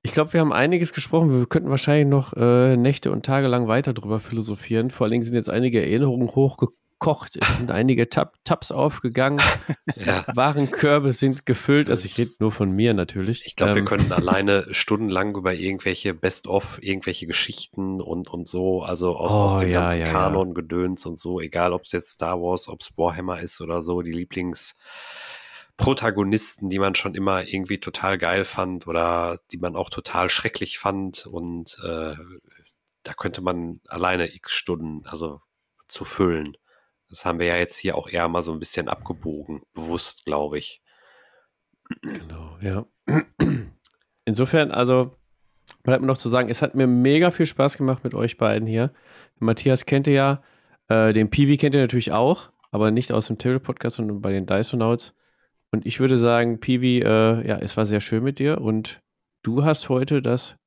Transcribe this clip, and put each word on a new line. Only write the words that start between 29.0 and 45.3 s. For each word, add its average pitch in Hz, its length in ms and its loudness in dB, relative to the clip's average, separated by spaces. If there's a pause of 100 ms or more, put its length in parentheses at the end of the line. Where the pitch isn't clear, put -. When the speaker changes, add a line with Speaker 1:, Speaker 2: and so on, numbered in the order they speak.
Speaker 2:
die - 80 -14
man 87 160 -6
auch 92 160 -6
total - 380 -4
schrecklich - 500 -4
fand 98 480 -6
und, 85 560 -10
äh, 80 320 -8 (880)
da - 120 -16
könnte - 260 -8
man 87 480 -6
alleine 90 440 -2
x - 200 -12
Stunden, 80 540 -6
also 78 340 -10 (480)
zu - 160 -10
füllen. 78 520 -2 (540)
Das - 140 -16
haben 85 140 -2
wir 87 80 0
ja 85 100 0
jetzt 87 220 -2
hier 80 180 -4
auch 78 100 -6
eher 85 220 -2
mal 87 140 -2
so 82 100 -6
ein 80 60 -8
bisschen 78 280 -6
abgebogen, 78 760 -8 (100)
bewusst, 82 540 -6
glaub 73 280 -2
ich. - 280 -10 (1200)
Speaker 1:
Genau, 80 580 -14
ja. 98 240 -4 (220)
<clears throat> 160 180 2 (1040)
Insofern, 131 460 2
also 127 440 2 (680)